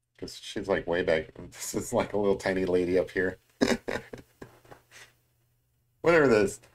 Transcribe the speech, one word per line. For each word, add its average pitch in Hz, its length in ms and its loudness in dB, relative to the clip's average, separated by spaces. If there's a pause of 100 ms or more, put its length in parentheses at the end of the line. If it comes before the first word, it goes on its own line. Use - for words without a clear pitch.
(180)
'Cause - 180 -14
she's, - 320 -10
like, 90 200 0
way 85 160 0
back. 80 320 0
<laughs> 87 160 -16
This - 240 -10
is, 101 180 -8
like, 98 200 0
a 101 40 -2
little 101 180 2
tiny 95 300 -2
lady 90 320 2
up - 140 0
here. 92 280 -4 (220)
<laughs> - 180 0 (2250)
Whatever 156 260 6
this. 104 320 4 (160)